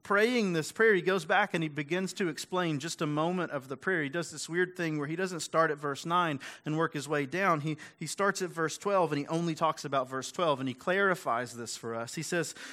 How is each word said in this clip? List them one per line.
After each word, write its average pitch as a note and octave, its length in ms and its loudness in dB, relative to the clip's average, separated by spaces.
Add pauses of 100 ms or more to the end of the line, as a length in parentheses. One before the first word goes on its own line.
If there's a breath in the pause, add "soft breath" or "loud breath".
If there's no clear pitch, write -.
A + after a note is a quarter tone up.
praying G#3 520 4
this D#3+ 180 0
prayer, A3 240 6
he F3+ 60 2
goes F3 240 2
back F#3+ 280 4
and E3+ 80 2
he D#3+ 80 -2
begins D#3 440 -4
to F#3+ 160 -2
explain E3 500 -2
just - 220 -6
a E3 40 0
moment D#3+ 460 0
of C3 160 -6
the C3 100 -8
prayer. F3+ 240 0
He C#3+ 80 -2
does E3 220 -4
this D3+ 180 -10
weird F3+ 260 0
thing D#3+ 220 -2
where C#3+ 100 -2
he D#3 80 -4
doesn't F3+ 260 -4
start D#3+ 280 4
at D3 80 -2
verse C#3+ 260 -4
nine E3 360 2 (260 loud breath)
and D3+ 120 0
work D#3+ 160 2
his C#3 140 -4
way C#3+ 200 0
down. E3+ 340 2
He, D3+ 160 -4 (200 loud breath)
he D#3+ 100 -8
starts G3 340 0
at F3+ 80 -2
verse D#3 280 -2
twelve F#3 340 2
and D3 80 0
he C#3+ 80 -4
only E3 260 0
talks D#3 320 0
about C3+ 240 0
verse C3 220 -6
twelve, D#3 280 2
and C3 80 -4
he B2+ 60 -2
clarifies E3 800 0
this A#2 240 -8
for A2+ 160 -8
us. A#2 220 -8
He E3 80 -4
says, E3+ 320 -2 (180 loud breath)